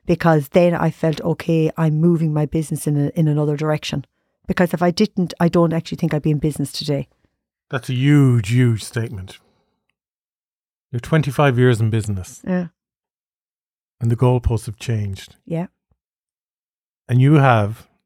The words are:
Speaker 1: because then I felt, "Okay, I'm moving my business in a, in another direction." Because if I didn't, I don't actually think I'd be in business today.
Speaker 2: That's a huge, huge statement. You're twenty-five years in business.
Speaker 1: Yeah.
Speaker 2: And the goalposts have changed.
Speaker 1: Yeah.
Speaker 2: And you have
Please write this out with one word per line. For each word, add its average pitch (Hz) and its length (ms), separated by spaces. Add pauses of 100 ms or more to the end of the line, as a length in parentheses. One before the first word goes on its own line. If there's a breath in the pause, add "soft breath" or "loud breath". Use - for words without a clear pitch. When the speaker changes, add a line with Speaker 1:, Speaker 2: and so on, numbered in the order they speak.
Speaker 1:
because 160 440
then 175 240
I 160 180
felt, 156 300
"Okay, 160 560
I'm 156 220
moving 165 340
my 151 120
business 151 420
in 147 100
a, 143 120 (100)
in 156 80
another 147 300
direction." 151 480 (420)
Because 180 260
if 165 80
I 175 100
didn't, 180 500
I 170 80
don't 170 240
actually 160 240
think 156 160
I'd 151 80
be 156 100
in 147 80
business 147 320
today. 143 380 (600)
Speaker 2:
That's 127 200
a 131 40
huge, 127 560
huge 120 340
statement. 110 560 (1500)
You're 123 80
twenty-five 139 580
years 123 220
in 110 100
business. 104 560
Speaker 1:
Yeah. 180 220 (1300)
Speaker 2:
And 117 100
the 117 60
goalposts 123 480
have 107 120
changed. 104 580 (100)
Speaker 1:
Yeah. 170 220 (1400)
Speaker 2:
And 123 140
you 143 140
have 117 520 (180)